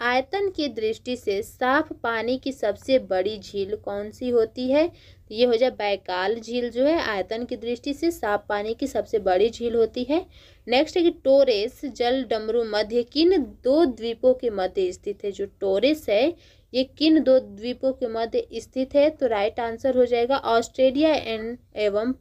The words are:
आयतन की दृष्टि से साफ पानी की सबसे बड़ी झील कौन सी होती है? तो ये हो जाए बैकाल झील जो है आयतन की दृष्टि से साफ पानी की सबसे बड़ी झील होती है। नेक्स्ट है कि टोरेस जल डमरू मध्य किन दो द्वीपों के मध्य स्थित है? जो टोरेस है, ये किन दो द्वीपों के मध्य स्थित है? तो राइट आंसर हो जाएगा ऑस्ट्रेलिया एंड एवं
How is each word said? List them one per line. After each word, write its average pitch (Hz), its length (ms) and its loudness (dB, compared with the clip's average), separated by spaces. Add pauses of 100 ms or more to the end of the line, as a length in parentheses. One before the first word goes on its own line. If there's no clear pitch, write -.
आयतन 269 500 -2
की 302 180 -4
दृष्टि 226 480 -6
से 202 260 -4
साफ 269 500 -2
पानी 226 460 -4
की 269 140 -6
सबसे 247 460 0
बड़ी 196 400 -2
झील 196 380 -8
कौन 202 340 -8
सी 247 180 -8
होती 240 420 0
है? 302 180 4
तो - 460 -18
ये 226 100 2
हो 240 120 4
जाए 254 140 2
बैकाल 202 680 -2
झील 240 300 -4
जो 240 140 0
है 320 160 4
आयतन 220 440 -4
की 214 120 -6
दृष्टि 240 380 -6
से 330 160 -2
साफ 208 380 -4
पानी 208 260 -4
की 269 120 -4
सबसे 226 320 -2
बड़ी 190 320 2
झील 233 240 -4
होती 233 300 0
है। 320 200 -2 (420)
नेक्स्ट 269 300 0
है 359 60 2
कि 330 80 4 (140)
टोरेस 254 600 4
जल 247 380 -2
डमरू 220 400 -2
मध्य 214 380 0
किन 339 340 2 (280)
दो 294 200 4
द्वीपों 233 500 0
के 254 160 -2
मध्य 190 420 -2
स्थित 196 320 -10
है? 202 80 -6
जो 196 140 -8 (140)
टोरेस 202 480 0
है, 247 260 2 (380)
ये 254 120 0 (140)
किन 311 240 4
दो 262 160 4
द्वीपों 233 540 -4
के 254 160 -6
मध्य 226 460 -4
स्थित 262 400 -6
है? 285 160 6
तो 294 160 -2
राइट 220 340 -2
आंसर 233 360 -2
हो 247 80 6
जाएगा 240 320 2
ऑस्ट्रेलिया 269 800 2
एंड 226 420 -6 (200)
एवं 214 440 0